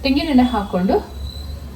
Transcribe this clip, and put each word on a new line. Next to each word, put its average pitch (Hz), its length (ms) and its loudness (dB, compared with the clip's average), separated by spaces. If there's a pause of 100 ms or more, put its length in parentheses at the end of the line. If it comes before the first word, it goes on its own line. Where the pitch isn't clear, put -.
ತೆಂಗಿನೆಣ್ಣೆ 277 400 4
ಹಾಕ್ಕೊಂಡು 208 680 0 (640)